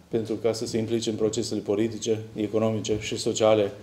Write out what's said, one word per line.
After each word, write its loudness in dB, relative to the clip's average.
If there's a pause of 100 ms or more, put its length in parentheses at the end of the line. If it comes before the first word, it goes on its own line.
pentru -2
ca 0
să -4
se -4
implice 0
în -2
procesele 0
politice, 0 (160)
economice 0
și -6
sociale 4 (120)